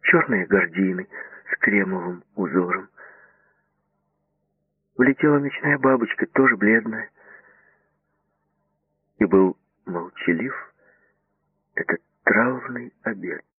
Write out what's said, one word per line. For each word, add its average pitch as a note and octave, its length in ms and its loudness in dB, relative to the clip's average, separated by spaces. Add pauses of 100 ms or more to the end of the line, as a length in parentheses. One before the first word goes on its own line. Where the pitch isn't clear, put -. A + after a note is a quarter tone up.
чёрные A2+ 440 2
гардины F#2 640 0 (440)
с - 60 -6
кремовым F2+ 640 -2 (120)
узором. F#2 520 -2 (2000)
Влетела C#3 420 2
ночная C#3+ 400 -2
бабочка, C3 480 0
тоже C3 300 2
бледная. A2+ 540 0 (2000)
И G#2+ 60 2
был F#2+ 340 4 (280)
молчалив F2 880 -6 (1000)
этот - 260 -4 (240)
траурный A#2+ 680 -2 (100)
обед F2 420 -10 (140)